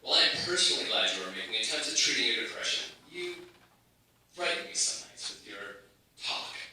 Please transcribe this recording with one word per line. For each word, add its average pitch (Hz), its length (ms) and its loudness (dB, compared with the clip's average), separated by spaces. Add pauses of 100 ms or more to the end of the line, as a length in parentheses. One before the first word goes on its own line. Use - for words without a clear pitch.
Well, - 160 0
I'm - 260 6
personally - 460 4
glad - 260 2
you - 60 -4
are - 80 -4
making - 320 -6
attempts 147 260 0
at 160 80 0
treating - 380 4
your - 100 0
depression. - 480 -2 (160)
You 349 260 -8 (1000)
frighten 170 340 -2
me - 80 -12
some - 340 0
nights - 220 -8
with - 160 -14
your - 400 -12 (340)
talk. - 360 -4 (160)